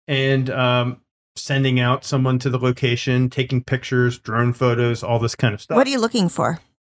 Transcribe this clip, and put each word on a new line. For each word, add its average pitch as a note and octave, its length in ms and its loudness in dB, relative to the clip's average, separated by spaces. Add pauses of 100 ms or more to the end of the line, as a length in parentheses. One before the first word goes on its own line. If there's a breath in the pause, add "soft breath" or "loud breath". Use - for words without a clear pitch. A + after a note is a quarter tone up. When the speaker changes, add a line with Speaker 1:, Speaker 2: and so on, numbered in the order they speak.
Speaker 1:
And, C3+ 440 0
um, B2 500 0 (360)
sending C3+ 440 0
out B2 240 0
someone C3 340 0
to C3 100 -2
the B2+ 120 -2
location, B2 680 0
taking C3 340 -2
pictures, B2 580 0
drone A#2 320 0
photos, A#2+ 500 0
all A#2 160 0
this A2+ 160 -2
kind A#2 180 2
of G#2+ 80 -8
stuff. - 140 -6
Speaker 2:
What B3+ 100 6
are C4 60 -2
you C#4 80 0
looking A3+ 300 2
for? E3 320 -2 (320)